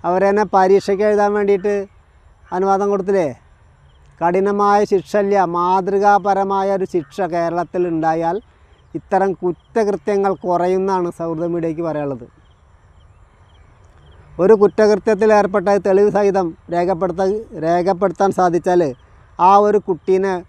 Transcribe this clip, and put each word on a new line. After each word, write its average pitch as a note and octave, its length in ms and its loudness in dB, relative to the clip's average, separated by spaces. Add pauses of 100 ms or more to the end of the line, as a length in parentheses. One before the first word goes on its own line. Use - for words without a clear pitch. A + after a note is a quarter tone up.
അവരെന്നെ G3 360 2 (120)
പരീക്ഷയ്ക്ക് F#3+ 520 2
എഴുതാൻ G3+ 300 2
വേണ്ടിയിട്ട് G3+ 380 0 (800)
അനുവാദം G3 360 0
കൊടുത്തില്ലേ? F#3+ 380 -2 (920)
കഠിനമായ G3+ 600 2 (120)
ശിക്ഷയില്ല, G3+ 460 0 (180)
മാതൃകാപരമായ G3 1120 0 (100)
ഒരു F#3 160 -4
ശിക്ഷ F3 240 -6 (160)
കേരളത്തിൽ E3+ 480 -4 (100)
ഉണ്ടായാൽ E3 440 -2 (600)
ഇത്തരം F#3+ 340 -2 (100)
കുറ്റകൃത്യങ്ങൾ G3 920 -2 (120)
കുറയുമെന്നാണ് F#3 640 0 (100)
സൗഹൃദ E3 360 -6
മീഡിയയ്ക്ക് E3 340 -4
പറയാനുള്ളത്. C#3+ 400 -6 (2250)
ഒരു G3+ 180 6
കുറ്റകൃത്യത്തിൽ G#3 680 2 (100)
ഏർപ്പെട്ട G3 280 -2 (200)
തെളിവ് G3+ 280 2
സഹിതം G3 320 0 (260)
രേഖപ്പെടുത്ത-, F#3+ 680 -2 (220)
രേഖപ്പെടുത്താൻ F3+ 640 0 (100)
സാധിച്ചാൽ F3 420 2 (680)
ആ F#3+ 40 8 (140)
ഒരു G#3 220 2
കുട്ടീനെ F#3+ 460 -2 (160)